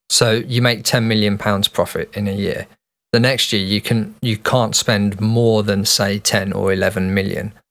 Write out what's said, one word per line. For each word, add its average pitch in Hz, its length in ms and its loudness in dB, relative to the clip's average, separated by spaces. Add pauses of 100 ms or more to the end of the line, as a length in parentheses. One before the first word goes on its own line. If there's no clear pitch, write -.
(100)
So 117 220 2
you 120 280 0
make 120 240 0
ten 113 240 2
million 104 300 2
pounds 101 300 -2
profit - 460 -4
in 101 140 -2
a 98 40 -4
year. 98 340 -4 (460)
The 117 80 4
next 127 320 2
year 101 100 2
you 101 180 -2
can, 110 400 -2
you 113 160 -2
can't 117 400 0
spend 101 460 0
more 113 400 4
than, 101 240 0
say, 101 320 0
ten 101 340 0
or 98 180 -2
eleven 95 440 0
million. 98 400 -4 (160)